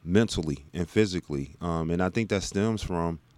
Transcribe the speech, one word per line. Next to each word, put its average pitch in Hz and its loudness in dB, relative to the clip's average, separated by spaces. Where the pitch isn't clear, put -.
mentally 85 2
and 87 -2
physically. 85 0
Um, 82 -2
and 87 0
I 92 2
think 113 0
that 98 2
stems 104 0
from 85 -2